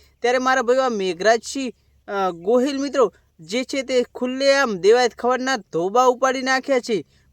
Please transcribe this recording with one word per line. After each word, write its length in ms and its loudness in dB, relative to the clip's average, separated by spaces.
ત્યારે 160 2
મારા 240 0
ભાઈઓ 200 2
આ 60 0
મેઘરાજસિંહ, 840 -2
અ, 180 -2
ગોહિલ 480 0
મિત્રો 340 0
જે 240 -6
છે 180 -6
તે 200 0
ખુલ્લેઆમ 600 0
દેવાયત 400 2
ખવડના 420 -2
ધોબા 480 0
ઉપાડી 380 2
નાખ્યા 380 0
છે. 240 -4